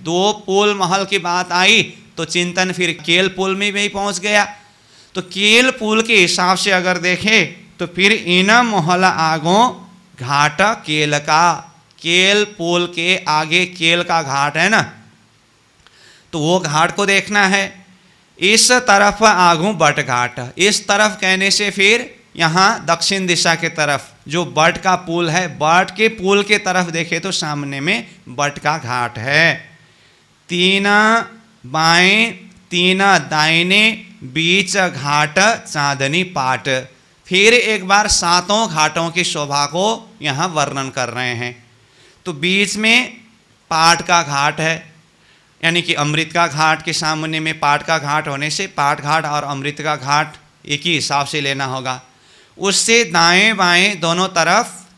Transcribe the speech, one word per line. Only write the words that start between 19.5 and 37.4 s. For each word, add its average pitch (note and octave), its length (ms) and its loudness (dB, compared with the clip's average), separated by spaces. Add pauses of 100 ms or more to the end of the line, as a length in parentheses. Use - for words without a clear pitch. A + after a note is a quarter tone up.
बट D3+ 280 2
घाट", B2 580 -4
इस G3+ 300 0
तरफ G3+ 320 0
कहने F#3+ 300 0
से G3+ 200 0
फिर G#3 540 0 (140)
यहाँ F3+ 480 2
दक्षिण F#3 420 -2
दिशा E3+ 280 0
के E3 140 -4
तरफ D3 440 -4 (160)
जो E3 160 -2
बट D#3 340 0
का F#3 160 0
पुल E3+ 360 -2
है, D#3+ 280 -4
बट F3+ 380 2
के A3 120 2
पुल G3+ 340 0
के G3+ 160 0
तरफ F#3 280 -2
देखे E3 320 -4
तो F#3 140 -6
सामने C#3+ 480 -6
में G#3+ 260 -4 (220)
बट C#3+ 300 -4
का D3+ 200 -2
घाट A#2+ 400 -6
है। C#3+ 360 2 (920)
तीन F#3+ 360 2 (840)
बाएं, F3+ 640 2 (380)
तीन F3+ 280 0 (200)
दाहिने, E3+ 840 2 (200)
बीच F3+ 520 -2
घाट D3 640 0 (280)
चांदनी C#3+ 560 -2
पाट। C3+ 460 -4 (580)
फिर G3+ 280 4